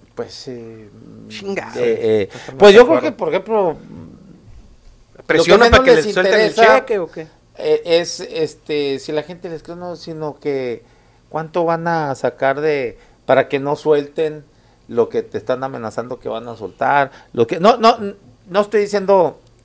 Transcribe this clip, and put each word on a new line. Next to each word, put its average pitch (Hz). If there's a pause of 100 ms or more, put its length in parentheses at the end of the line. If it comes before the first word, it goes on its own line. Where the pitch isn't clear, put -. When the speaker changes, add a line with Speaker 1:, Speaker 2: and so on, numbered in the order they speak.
(140)
Speaker 1:
Pues, -
eh, 113 (400)
Speaker 2:
Chingado. 107
Speaker 1:
eh, 117
eh, 110
Speaker 3:
Totalmente 131
Speaker 1:
pues 202
yo 208
Speaker 3:
de 247
Speaker 1:
creo 320
Speaker 3:
acuerdo. -
Speaker 1:
que, 294
por 170
ejemplo, 190 (1500)
Speaker 2:
¿Presiona 170
Speaker 1:
lo 233
que -
Speaker 2:
para 254
que 262
Speaker 1:
menos 160
Speaker 2:
les 208
suelten -
el 214
Speaker 1:
interesa, 220
Speaker 2:
cheque 214
o 165
qué? 160 (300)
Speaker 1:
eh, 156
es, 170
este, 147
si -
la 151
gente 175
les 160
cree 170
o 175
no, 175
sino 156
que 131 (460)
cuánto 165
van 165
a 160
sacar 135
de, 143 (280)
para 131
que 139
no 143
suelten 151 (440)
lo 117
que 117
te -
están 131
amenazando 123
que -
van 117
a 117
soltar, 131 (220)
lo 117
que, 170
no, 220
no, 220 (520)
no 180
estoy 208
diciendo 196 (260)